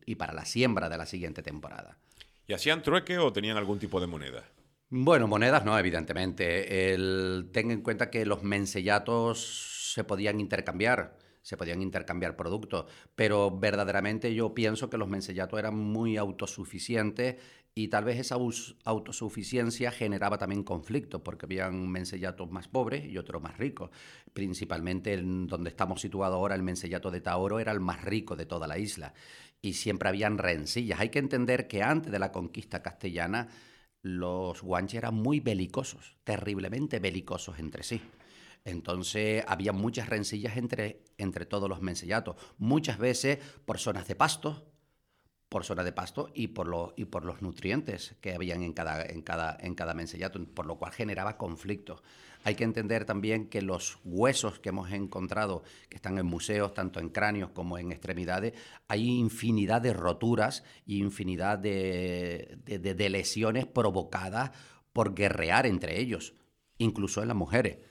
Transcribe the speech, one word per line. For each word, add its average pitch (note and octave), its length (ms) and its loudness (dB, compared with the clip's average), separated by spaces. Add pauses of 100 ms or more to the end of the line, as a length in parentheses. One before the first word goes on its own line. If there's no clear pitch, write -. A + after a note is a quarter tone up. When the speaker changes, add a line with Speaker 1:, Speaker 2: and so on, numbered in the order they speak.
Speaker 1:
y A2 80 -4
para D#2+ 200 -4
la D#2+ 120 -8
siembra A2+ 420 4
de D#2+ 120 -2
la D#2+ 80 -6
siguiente E2+ 340 -6
temporada. C#2+ 560 -10 (480)
Speaker 2:
¿Y G2+ 80 -4
hacían D3+ 300 2
trueque F3+ 340 4
o C#3+ 160 6
tenían G#2+ 240 0
algún G2+ 220 0
tipo G2 200 0
de F2+ 60 2
moneda? C#2+ 380 -6 (460)
Speaker 1:
Bueno, B2+ 380 6
monedas A2 380 6
no, G#2+ 140 6
evidentemente. F2+ 1160 2
El, F#2 580 2
ten A#2 200 2
en G#2+ 100 0
cuenta A2+ 300 0
que A2+ 160 0
los G2 160 0
mensellatos G2+ 1300 2 (220)
se A2 100 -2
podían G2+ 360 0
intercambiar, G2 760 2 (260)
se - 120 -10
podían F2 260 -2
intercambiar F2 540 -2
productos, F2+ 500 -2 (300)
pero G#2 360 4
verdaderamente G2+ 840 2
yo A2 220 0
pienso A2 340 2
que A#2+ 80 -4
los G#2 100 0
mensellatos F#2+ 520 -4
eran G#2+ 160 -2
muy G#2+ 420 2
autosuficientes G#2 1200 -2 (400)
y A2 140 -2
tal A2 140 4
vez A#2 160 2
esa B2+ 180 -2
us-, A#2+ 380 -2 (100)
autosuficiencia A#2 1080 -2
generaba G2+ 480 0
también G2 240 -2
conflicto, F#2+ 600 -4
porque E2 220 -8
habían F#2 440 -2
mensellatos F2+ 600 -6
más F2+ 180 -8
pobres A#2+ 380 -2
y E2+ 140 -6
otros E2 220 -8
más D#2+ 180 -10
ricos. G2 320 -4 (420)
Principalmente F#2 800 -2
en F#2 320 0
donde F2 240 -4
estamos F2+ 320 -2
situados F#2+ 340 0
ahora, G2 200 2
el F#2 80 0
mensellato F2+ 480 -2
de F2+ 100 -4
Taoro F#2+ 380 0
era A2 120 0
el G#2 80 0
más F2+ 240 -2
rico G2 320 -2
de D#2+ 120 -6
toda D#2+ 200 -4
la D2+ 120 -4
isla D#2+ 340 -6 (480)
y F#2+ 120 -2
siempre G2+ 360 0
habían G#2 300 2
rencillas. F2+ 600 0
Hay A2 100 2
que D3 100 0
entender B2+ 480 2
que G2+ 160 0
antes D3+ 280 2
de G2+ 80 0
la F#2+ 120 0
conquista F2+ 500 -6
castellana, F2+ 640 -2 (540)
los F2+ 640 -4
guanches F#2 340 0
eran A2+ 160 -2
muy A#2+ 260 4
belicosos, G#2+ 840 -2
terriblemente G#2 760 -2
belicosos F2+ 600 -4
entre D#2 240 -8
sí. A2+ 180 -4 (640)
Entonces, F#2+ 800 0
había G2 280 0
muchas G#2+ 340 -2
rencillas G#2+ 480 -2
entre, A#2 480 -4 (140)
entre F2 280 -4
todos G2+ 220 -2
los F2+ 140 -4
mensellatos, F2+ 560 -2 (200)
muchas C3+ 400 2
veces B2+ 420 2 (260)
por F2+ 120 -4
zonas G2 300 -2
de F#2 80 -4
pasto, D3+ 540 0 (800)
por F#2+ 160 -4
zonas F2+ 180 -2
de F2+ 80 -2
pasto F#2 420 -6
y A#2 140 -2
por F#2 200 -4
lo-, E2+ 280 -4
y A2 100 -6
por E2 200 -6
los F2 160 -6
nutrientes F#2+ 800 -4
que F#2+ 120 -6
habían F2 300 -2
en E2+ 80 -4
cada, D#2+ 320 -4
en E2 180 -8
cada, E2 380 -4
en F2 160 -6
cada E2 180 -4
mensellato, F2 500 -6 (100)
por E2+ 120 -6
lo E2 120 -6
cual - 160 -8
generaba G#2 440 -4
conflictos. F#2+ 640 -8 (420)
Hay G#2+ 100 2
que A#2 80 0
entender A2 400 2
también G#2+ 460 0
que G#2 120 0
los F#2 440 -2
huesos G#2+ 540 2
que - 100 -4
hemos F#2+ 240 -4
encontrado, F#2+ 680 -2 (260)
que - 80 -16
están F#2+ 200 -2
en F#2 80 2
museos, G2 480 2
tanto F2+ 280 -4
en E2 80 -4
cráneos G2+ 400 0
como F2 280 -6
en F2 140 -6
extremidades, F2+ 640 -2 (340)
hay A2 220 2
infinidad A2+ 720 4
de A#2+ 100 4
roturas G#2+ 720 2 (220)
y G2+ 140 0
infinidad G2 600 0
de, F2+ 1040 -2
de, G#2 160 -6
de, F#2+ 140 -2
de G2 160 4
lesiones G#2+ 560 2
provocadas G2 840 0 (420)
por G#2+ 200 4
guerrear F#2+ 520 4
entre F2 340 2
ellos, A2+ 340 -2 (440)
incluso G#2 440 2
en A2 60 0
las A#2 100 0
mujeres. F#2 420 2 (120)